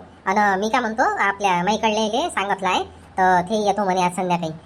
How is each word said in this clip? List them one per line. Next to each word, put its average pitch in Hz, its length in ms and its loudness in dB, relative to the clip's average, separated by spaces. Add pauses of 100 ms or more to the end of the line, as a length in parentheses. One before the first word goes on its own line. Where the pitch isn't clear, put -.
(260)
आणि 202 360 2
मी 220 80 -2
काय 254 120 0
म्हणतो, 220 220 -2
आपल्या 202 600 0
माईकडले 220 420 0
इले 262 240 -2
सांगितलं 196 380 -2
आहे, 240 160 0 (340)
तर 185 240 4
ते 208 240 -2
येतो 202 180 2
म्हणे 185 180 0
आज 175 140 0
संध्याकाळी. 175 360 -2 (140)